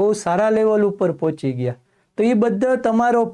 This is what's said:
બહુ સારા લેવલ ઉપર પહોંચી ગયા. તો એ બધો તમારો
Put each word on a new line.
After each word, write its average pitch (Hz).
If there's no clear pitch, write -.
બહુ 208
સારા 202
લેવલ 214
ઉપર 185
પહોંચી 151
ગયા. 123
તો 208
એ 240
બધો 233
તમારો 240